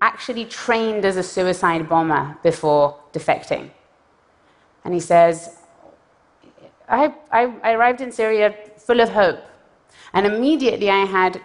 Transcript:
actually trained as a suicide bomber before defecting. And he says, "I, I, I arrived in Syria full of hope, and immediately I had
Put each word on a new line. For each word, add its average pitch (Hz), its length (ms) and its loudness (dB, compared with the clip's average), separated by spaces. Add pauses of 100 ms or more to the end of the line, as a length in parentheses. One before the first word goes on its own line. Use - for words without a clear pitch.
actually 226 440 -4
trained 220 600 -2
as 185 120 0
a 180 60 -2
suicide 180 640 -2
bomber 156 540 0
before 147 520 2 (160)
defecting. - 600 -4 (1120)
And 180 80 -6
he 175 60 -2
says, 170 580 2 (1300)
"I, 277 240 0 (200)
I, 240 200 0 (120)
I 220 80 2
arrived 240 300 2
in 247 100 -10
Syria 220 420 0 (240)
full 240 240 0
of 226 80 2
hope, 190 300 2 (760)
and 196 140 2
immediately 233 640 0
I 196 140 2
had 185 400 0